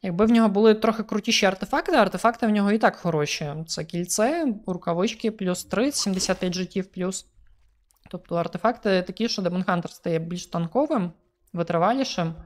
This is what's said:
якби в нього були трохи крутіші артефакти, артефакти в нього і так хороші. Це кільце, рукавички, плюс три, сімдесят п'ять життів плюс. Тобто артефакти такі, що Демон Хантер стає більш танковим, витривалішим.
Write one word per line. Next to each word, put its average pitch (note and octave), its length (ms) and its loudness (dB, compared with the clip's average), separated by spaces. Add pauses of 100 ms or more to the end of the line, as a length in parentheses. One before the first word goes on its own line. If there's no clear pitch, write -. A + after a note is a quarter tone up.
якби F#3+ 240 0
в A3 40 4
нього A3+ 200 6
були G#3+ 240 6
трохи A3 300 0
крутіші - 420 0
артефакти, C4+ 500 0
артефакти A3+ 520 2
в - 20 2
нього G3+ 220 2
і A3 60 2
так G#3+ 180 2
хороші. D3+ 580 -4 (140)
Це D#3+ 180 -8
кільце, A3 680 -2 (140)
рукавички, F#3 640 -2
плюс F3+ 320 -4
три, A#3 280 0
сімдесят F#3 460 -2
п'ять F3+ 160 -2
життів F#3 380 -6
плюс. F#3 340 -6 (840)
Тобто - 260 -10
артефакти F#3 680 0
такі, A3 280 -4
що - 120 -4
Демон F3+ 220 -2
Хантер F3 280 -2
стає E3 280 -4
більш E3+ 280 -8
танковим, F#3 640 -2 (420)
витривалішим. E3+ 840 0 (100)